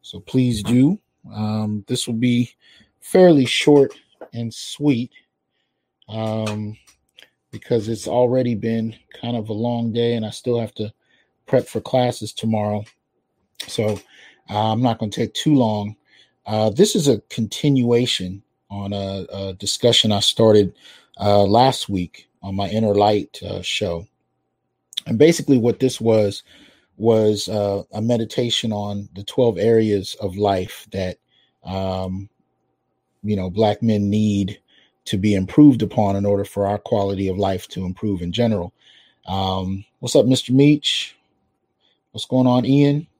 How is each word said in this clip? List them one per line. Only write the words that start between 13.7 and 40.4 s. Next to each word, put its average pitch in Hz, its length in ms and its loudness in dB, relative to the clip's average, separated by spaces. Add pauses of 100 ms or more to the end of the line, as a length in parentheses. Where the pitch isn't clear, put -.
uh, 110 260 -2
I'm 117 100 0
not 117 160 0
gonna 107 120 -6
take 113 220 -4
too 156 220 0
long. 107 400 0 (500)
Uh, 107 240 0
this 147 260 2
is 165 120 0
a 117 140 2 (100)
continuation 120 1120 -2 (260)
on 101 240 -8
a, 98 400 -6
a 98 200 -10
discussion 107 580 2
I 101 80 2
started, 104 560 4 (440)
uh, 101 260 4
last 120 440 2
week 90 380 -6 (160)
on 98 100 -10
my 98 160 -4
Inner 107 240 2
Light, 104 480 2
uh, 95 220 -10
show. 92 420 -6 (1000)
And 117 100 -2
basically 147 400 4
what 117 220 0
this 127 200 0
was, 110 440 0 (540)
was, 110 520 2
uh, 101 420 -2
a 107 100 -8
meditation 117 680 -2
on 101 440 -6
the 104 80 -14
twelve 117 340 0
areas 107 640 2
of 92 160 -6
life 98 560 -2
that, 92 240 -6 (480)
um, 95 640 -6 (920)
you 104 140 -4
know, 92 140 -4
Black 104 340 0
men 107 260 0
need 101 520 -2 (420)
to - 140 -4
be 104 160 0
improved 113 480 4
upon 101 340 0
in 98 100 -4
order 101 200 0
for 101 200 -4
our 101 120 -2
quality 98 500 -2
of 92 100 -4
life 95 300 -4
to - 160 -10
improve 92 380 -6
in 87 100 -6
general. 107 400 -2 (560)
Um, 95 560 -4 (160)
what's - 160 -8
up, 135 100 6
Mister 127 280 0